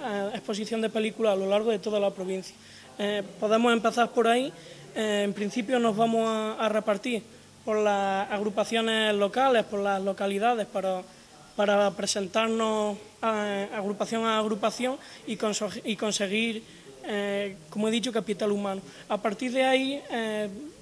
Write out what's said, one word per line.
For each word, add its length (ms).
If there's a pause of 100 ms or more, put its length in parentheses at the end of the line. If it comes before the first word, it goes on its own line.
eh, 320
exposición 480
de 80
películas 440
a 20
lo 120
largo 220
de 80
toda 220
la 100
provincia. 460 (420)
Eh, 240 (180)
podemos 320
empezar 400
por 160
ahí. 240 (440)
Eh, 300
en 80
principio 440
nos 180
vamos 320
a, 260
a 160
repartir 520 (420)
por 140
las 540
agrupaciones 840
locales, 480
por 160
las 220
localidades, 680
para, 340 (540)
para 360
presentarnos 1080 (260)
a, 400 (100)
agrupación 520
a 120
agrupación 600 (280)
y 100
conso-, 480
y 120
conseguir, 640 (440)
eh, 500 (160)
como 160
he 40
dicho, 200
capital 400
humano. 300 (280)
A 100
partir 320
de 120
ahí, 360 (120)
eh, 360 (340)